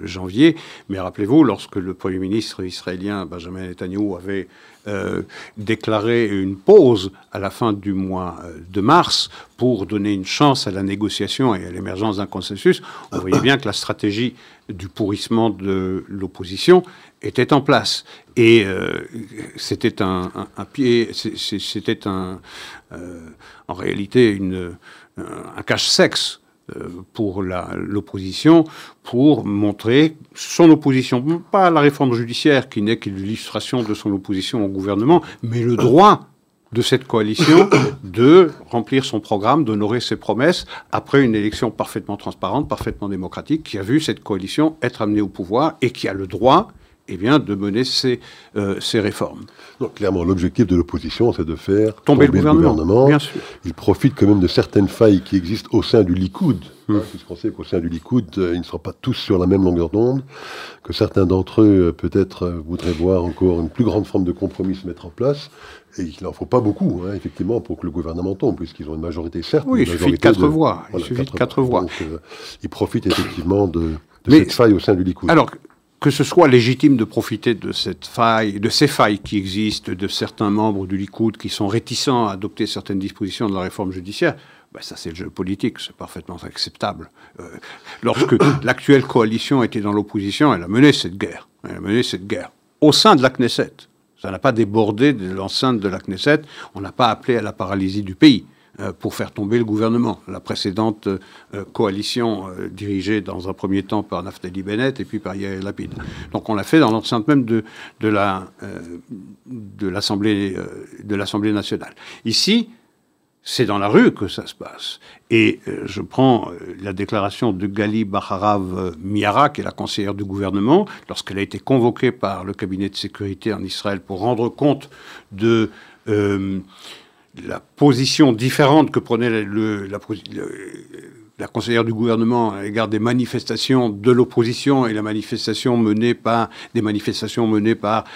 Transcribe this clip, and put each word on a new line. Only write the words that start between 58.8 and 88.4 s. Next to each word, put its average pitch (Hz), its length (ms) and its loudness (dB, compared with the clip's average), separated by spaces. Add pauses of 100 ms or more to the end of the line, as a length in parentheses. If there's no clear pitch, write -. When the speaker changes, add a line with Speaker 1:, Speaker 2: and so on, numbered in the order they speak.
Speaker 2:
tous - 220 -6
sur - 220 0
la 90 100 2
même 95 180 4
longueur 85 240 2
d'onde, 123 340 0 (580)
que - 120 -8
certains 101 320 2
d'entre 92 360 0
eux, 95 280 6
euh, - 20 0
peut-être, 92 520 -2
euh, 85 220 -6
voudraient 85 280 -4
voir 87 320 0
encore 87 340 0
une 82 100 -2
plus 123 140 -2
grande 101 240 0
forme 95 160 -2
de 87 80 -2
compromis 92 440 -4
se 95 120 -12
mettre 87 180 -12
en 87 40 -16
place, 143 420 -4 (460)
et 90 100 -6
qu'il 78 160 -14
n'en 85 80 -8
faut 85 140 -10
pas 123 160 2
beaucoup, 104 440 0
hein, 101 100 -6
effectivement, 98 440 -4
pour 90 220 -10
que - 40 -6
le 85 60 -6
gouvernement 87 440 -4
tombe, 101 200 -2
puisqu'ils 85 340 -12
ont 80 60 -8
une 80 60 -8
majorité, 85 400 -8
certes, 147 260 0
Speaker 1:
Oui, 254 140 2
Speaker 2:
une - 60 2
Speaker 1:
il 85 40 -2
suffit 85 60 -2
de - 80 -4
Speaker 2:
majorité - 240 2
Speaker 1:
quatre - 120 4
Speaker 2:
de, - 60 4
Speaker 1:
voix. 151 400 0
Il - 40 -20
Speaker 2:
voilà, 87 140 -4
Speaker 1:
suffit 123 200 -4
de - 60 -
Speaker 2:
quatre - 60 -8
Speaker 1:
quatre - 240 -2
voix. 120 200 0
Speaker 2:
Donc, 85 100 -4 (100)
euh, 80 160 -8 (460)
ils - 60 -8
profitent - 380 -2
effectivement 95 600 0
de, 82 140 -2
de 80 140 -2 (340)
Speaker 1:
Mais 151 100 10
Speaker 2:
cette - 140 2
faille 117 180 6
au 95 80 4
sein - 160 2
du 90 80 0
Likoud. 95 260 -2
Speaker 1:
alors, 156 200 4 (520)
que 143 100 2
ce 139 140 0
soit 165 240 6
légitime 127 480 4
de 110 80 0
profiter 113 500 -2
de 95 160 -10
cette - 340 -8
faille, 110 540 0
de 107 80 0
ces - 200 2
failles 107 320 2
qui - 180 -4
existent, 98 560 -4
de 95 160 -6
certains 107 400 -4
membres 104 360 0
du 95 120 -4
Likoud 101 400 -2
qui - 100 -10
sont 101 220 -4
réticents 117 580 0
à 98 60 -4
adopter 101 340 -6
certaines 98 320 -6
dispositions 98 480 -6
de 98 60 -2
la 95 80 -4
réforme 92 320 -6
judiciaire, 101 420 -4 (380)
ben - 80 -18
ça - 160 -16
c'est 87 140 -12
le 82 40 -12
jeu 87 140 -10
politique, 98 500 -6
c'est - 160 -14
parfaitement - 480 -16
acceptable. 82 640 -8 (300)
Euh, - 40 -16 (580)
lorsque 120 340 2 (140)